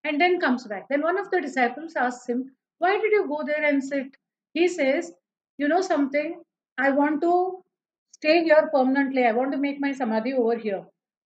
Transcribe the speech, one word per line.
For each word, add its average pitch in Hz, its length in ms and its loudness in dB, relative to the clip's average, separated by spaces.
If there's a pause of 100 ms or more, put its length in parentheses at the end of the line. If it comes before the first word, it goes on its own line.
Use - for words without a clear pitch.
and 302 180 -2
then 359 180 2
comes 262 280 0
back. 196 220 -10
Then 294 120 0
one 349 180 0
of 392 120 -8
the 359 100 0
disciples 262 540 -4
asks 254 320 -4
him, 254 280 -6 (240)
"Why 359 200 2
did 427 120 -2
you 392 160 2
go 302 160 -6
there 302 200 -2
and 285 200 2
sit?" 269 340 -6 (380)
He 349 120 2
says, 330 440 -2 (480)
"You 285 80 0
know 339 140 2
something, 302 600 -2 (360)
I 269 120 0 (120)
want 302 200 0
to 339 140 4 (800)
stay 330 300 2
here 302 300 6
permanently. 262 520 2
I 226 80 2
want 262 180 0
to 269 160 -4
make 277 120 -6
my 277 120 -2
samadhi 240 420 -2
over 233 220 0
here." 202 260 -4 (440)